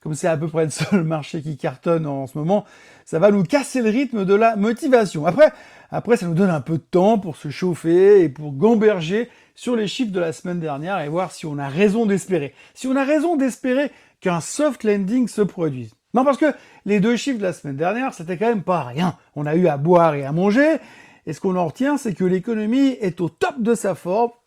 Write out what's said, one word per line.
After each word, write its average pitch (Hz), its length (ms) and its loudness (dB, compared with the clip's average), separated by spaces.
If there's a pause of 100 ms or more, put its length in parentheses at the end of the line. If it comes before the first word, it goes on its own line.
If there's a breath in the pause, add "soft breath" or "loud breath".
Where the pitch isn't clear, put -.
Comme 156 120 -8
c'est 165 140 -4
à 160 100 0
peu 156 100 -4
près 160 180 -2
le 156 40 -4
seul 170 320 0
<laughs> - 20 -2
marché 160 380 -6
qui 147 160 -10
cartonne 160 480 -2
en 139 220 -6
ce 139 100 -10
moment, 170 260 0 (420 loud breath)
ça - 120 -6
va 190 140 6
nous 202 100 4
casser 254 400 0
le 220 80 2
rythme 233 340 -2
de 190 120 2
la 226 200 4
motivation. 220 720 0
Après, 233 260 4 (380 loud breath)
après, 160 260 0
ça 180 120 -2
nous 165 80 -2
donne 190 160 2
un 156 100 -2
peu 156 120 -6
de 160 100 -4
temps 196 340 2
pour 185 200 -8
se - 120 -12
chauffer 180 720 4
et 160 80 2
pour 147 220 -12
gamberger 208 800 2 (260 soft breath)
sur 247 200 -4
les 214 120 -2
chiffres 226 240 -4
de 185 80 -4
la 165 140 -2
semaine 180 260 -8
dernière 156 400 -6
et 147 100 -6
voir 170 220 -4
si - 160 -14
on 147 100 -8
a 143 100 -6
raison 196 380 2
d'espérer. 180 480 -2 (220 soft breath)
Si - 100 -14
on 262 100 -2
a 277 80 0
raison 302 340 0
d'espérer 262 540 -2 (300 soft breath)
qu'un 175 180 -2
soft 285 440 -4
landing 208 440 0
se - 140 -2
produise. 147 520 -4 (200)
Non, 240 100 2
parce 269 140 2
que 302 160 2 (320 loud breath)
les 208 140 2
deux 226 160 2
chiffres 247 240 -4
de 202 40 -6
la 180 100 -2
semaine 139 220 -10
dernière, 214 380 -4
c'était 175 240 -8
quand 190 80 -2
même 233 160 0
pas 170 220 -2
rien. 143 340 -4 (180 soft breath)
On 143 120 -4
a 151 80 0
eu 180 120 4
à 147 100 2
boire 165 360 4
et 143 120 -4
à 135 60 -6
manger, 208 440 2 (500 loud breath)
et 165 80 -8
ce - 60 -12
qu'on 185 160 -2
en 180 100 0
retient, 262 320 -2
c'est 220 160 -4
que 190 100 -4
l'économie 220 760 0
est 185 200 -4
au 170 100 -2
top 311 300 -4
de 233 140 2
sa 196 220 -2
forme 226 360 -2 (160)